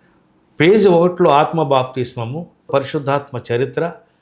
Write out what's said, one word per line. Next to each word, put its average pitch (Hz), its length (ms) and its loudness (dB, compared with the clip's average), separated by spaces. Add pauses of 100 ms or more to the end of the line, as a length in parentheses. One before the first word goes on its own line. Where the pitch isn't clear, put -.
(600)
పేజీ 196 280 4
ఒకటిలో 175 420 2
ఆత్మ 156 320 2
బాప్తిస్మము, 131 840 -4 (280)
పరిశుద్ధాత్మ 139 680 -4 (120)
చరిత్ర, 139 400 -4 (300)